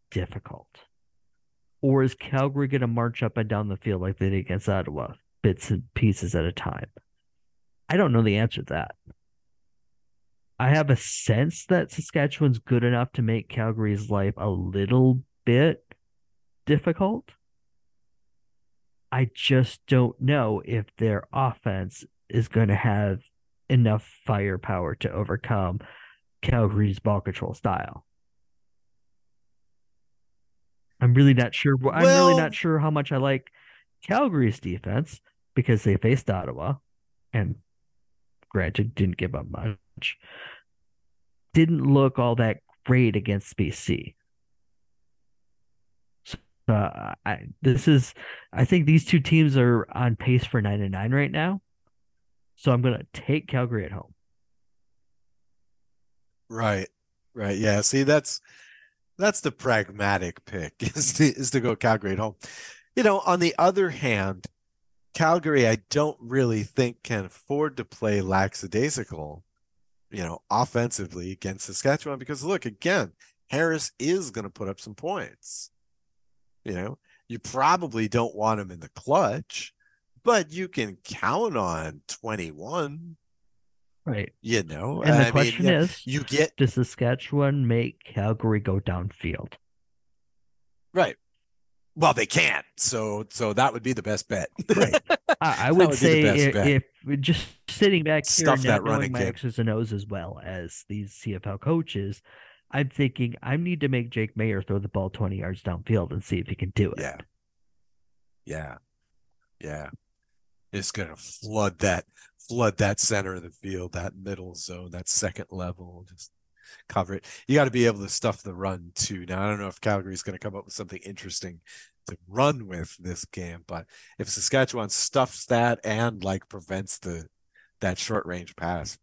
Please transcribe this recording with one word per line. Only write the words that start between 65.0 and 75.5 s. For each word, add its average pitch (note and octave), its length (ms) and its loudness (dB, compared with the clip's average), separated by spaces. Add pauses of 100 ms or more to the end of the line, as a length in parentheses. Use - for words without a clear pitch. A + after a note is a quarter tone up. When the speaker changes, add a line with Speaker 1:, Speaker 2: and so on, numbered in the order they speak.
Speaker 2:
Calgary, D#3 520 4
I A2+ 120 4 (120)
don't D3+ 300 0
really A#2 420 0
think A#2+ 400 -2
can G#2 220 -4
afford C#3 540 -6
to A#2+ 60 -6
play G#2 360 -2
lackadaisical, F#2+ 1200 -4 (640)
you G#2 120 -8
know, E2 280 -8
offensively G#2 800 -4
against F#2+ 340 -10
Saskatchewan C#3 520 -2
because, C3 260 -10
look, F#3 220 -4
again, B2 460 -4 (380)
Harris D#3+ 480 -2
is E3 320 -2
gonna G2+ 200 -10
put G2 180 -10
up G2 120 -10
some G#2+ 140 -16
points. - 760 -10 (920)